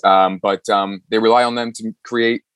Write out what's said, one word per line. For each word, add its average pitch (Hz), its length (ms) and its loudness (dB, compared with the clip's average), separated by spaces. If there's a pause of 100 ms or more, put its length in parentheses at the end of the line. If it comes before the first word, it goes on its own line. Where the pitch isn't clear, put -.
um, 95 340 2
but, 98 300 -4
um, 98 420 -2
they 110 80 0
rely 117 260 4
on 120 100 -2
them 117 220 -6
to 113 260 -12
create 117 400 -2 (140)